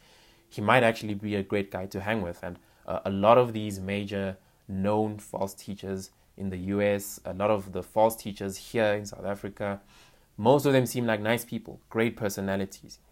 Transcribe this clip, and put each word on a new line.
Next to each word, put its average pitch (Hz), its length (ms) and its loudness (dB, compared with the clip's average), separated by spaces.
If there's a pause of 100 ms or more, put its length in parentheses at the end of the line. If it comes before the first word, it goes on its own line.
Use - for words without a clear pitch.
(480)
He - 140 -10
might 117 220 6
actually 113 320 0
be 104 200 -4
a 98 80 0
great 101 280 -2
guy 95 160 -6
to 98 120 -8
hang 107 220 -2
with, 87 200 -8
and, 87 160 -10 (280)
uh, - 180 -6
a 98 80 -2
lot 101 260 8
of 123 140 4
these 104 300 -6
major 98 560 -4 (320)
known 104 480 0
false 98 360 -6
teachers 98 580 -8 (260)
in 98 120 -6
the 92 80 -6
U 98 240 -2
S, 101 440 0
a 92 80 -8
lot 101 180 2
of 98 220 -2
the 90 100 -6
false 110 320 2
teachers 101 400 -8
here 107 380 0
in 104 120 -4
South - 200 -12
Africa, 101 560 -6 (560)
most 127 280 6
of 143 60 4
them 131 140 6
seem 123 200 -2
like 110 140 2
nice 117 240 0
people, - 460 -12
great 113 260 0
personalities, 98 840 -4 (120)